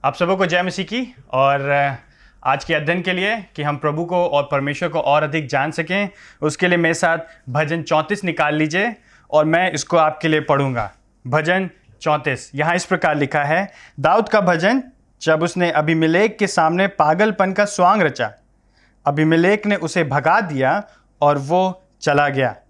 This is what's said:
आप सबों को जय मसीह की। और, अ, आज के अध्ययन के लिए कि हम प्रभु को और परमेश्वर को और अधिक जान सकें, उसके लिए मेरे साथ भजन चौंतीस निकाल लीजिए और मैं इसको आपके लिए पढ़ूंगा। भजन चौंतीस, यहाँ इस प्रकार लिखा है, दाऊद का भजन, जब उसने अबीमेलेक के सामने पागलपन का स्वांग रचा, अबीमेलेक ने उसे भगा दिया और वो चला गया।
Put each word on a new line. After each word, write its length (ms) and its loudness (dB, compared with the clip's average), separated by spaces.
आप 100 0
सबों 220 0
को 80 2
जय 180 0
मसीह 220 -6
की। 300 -8
और, 380 2
अ, 260 0
आज 200 0
के 100 -4
अध्ययन 280 -2
के 120 -4
लिए 320 -4
कि 80 -8
हम 140 -2
प्रभु 280 -2
को 220 0
और 240 0
परमेश्वर 380 -2
को 100 -4
और 240 2
अधिक 240 -4
जान 240 -2
सकें, 380 -4
उसके 260 0
लिए 100 4
मेरे 160 2
साथ 240 0
भजन 340 -2
चौंतीस 400 -2
निकाल 320 -2
लीजिए 400 -2
और 140 4
मैं 260 2
इसको 260 -2
आपके 300 2
लिए 120 2
पढ़ूंगा। 520 0
भजन 420 0
चौंतीस, 540 -2
यहाँ 200 0
इस 100 -2
प्रकार 300 0
लिखा 280 0
है, 280 -2
दाऊद 300 2
का 120 4
भजन, 420 2
जब 220 2
उसने 280 0
अबीमेलेक 680 2
के 80 0
सामने 400 2
पागलपन 680 0
का 120 2
स्वांग 360 2
रचा, 320 -2
अबीमेलेक 600 2
ने 100 0
उसे 280 -4
भगा 380 2
दिया 420 -2
और 160 4
वो 460 -2
चला 280 2
गया। 260 -2